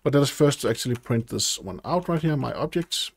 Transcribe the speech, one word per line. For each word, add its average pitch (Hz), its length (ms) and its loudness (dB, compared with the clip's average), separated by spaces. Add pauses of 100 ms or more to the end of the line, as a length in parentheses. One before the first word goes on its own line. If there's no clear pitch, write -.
But 135 120 2
let 143 80 6
us 139 80 2
first - 340 2
actually 120 320 0
print 117 320 -2
this - 320 -2
one 92 240 -10
out 175 240 -2
right 165 140 0
here, 156 140 2
my 123 160 -2
object. - 640 -4